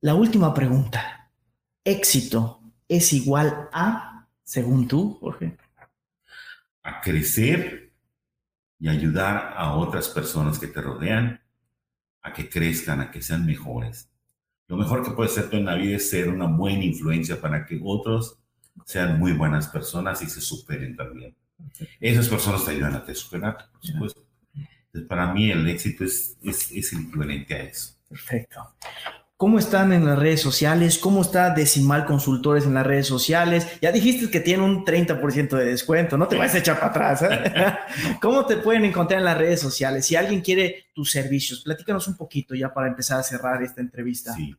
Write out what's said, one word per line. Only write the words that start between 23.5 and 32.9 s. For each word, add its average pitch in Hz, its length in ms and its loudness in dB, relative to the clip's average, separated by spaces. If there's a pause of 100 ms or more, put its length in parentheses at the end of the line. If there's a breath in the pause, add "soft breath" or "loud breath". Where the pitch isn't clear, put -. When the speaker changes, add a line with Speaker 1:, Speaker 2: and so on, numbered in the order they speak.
Speaker 2:
por - 100 -20
Speaker 1:
Ya. - 120 -8
Speaker 2:
supuesto. 104 320 -8 (640 loud breath)
Entonces, - 200 -14
para 87 260 -2
mí 107 180 2
el 82 160 2
éxito 85 360 -4
es, - 400 -6
es, - 280 -6
es - 220 -8
el 85 140 -6
equivalente 73 460 -6
a 69 100 -8
eso. - 300 -14 (160)
Speaker 1:
Perfecto. - 680 -10 (640 loud breath)
¿Cómo 214 220 6
están 190 320 4
en 175 140 6
las 143 120 4
redes 156 240 4
sociales? 165 560 4
¿Cómo 196 240 4
está 180 320 4
Decimal 147 520 4
Consultores 143 600 2
en 139 80 2
las 131 140 2
redes 139 180 2